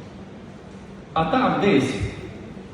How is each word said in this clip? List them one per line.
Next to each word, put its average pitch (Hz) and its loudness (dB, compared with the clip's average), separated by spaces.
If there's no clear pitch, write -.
а 160 2
там - 4
десь, 165 6